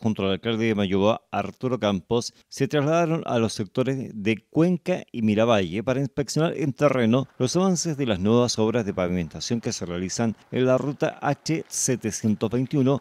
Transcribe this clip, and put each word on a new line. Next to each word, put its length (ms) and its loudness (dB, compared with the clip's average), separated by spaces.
junto 220 -2
al 80 2
alcalde 320 -2
de 100 2
Mayoa, 560 2
Arturo 480 -4
Campos, 560 -2
se 180 -2
trasladaron 580 0
a 140 0
los 140 2
sectores 600 -4
de 380 -2
Cuenca 640 0
y 100 -6
Miravalle 640 2
para 160 0
inspeccionar 560 -2
en 160 -2
terreno 560 2
los 160 0
avances 420 0
de 100 -2
las 120 0
nuevas 400 2
obras 260 2
de 80 -4
pavimentación 680 -2
que 120 -6
se 140 -8
realizan 480 -2
en 160 0
la 100 4
ruta 460 -4
H 460 -4
setecientos 840 -2
veintiuno 500 0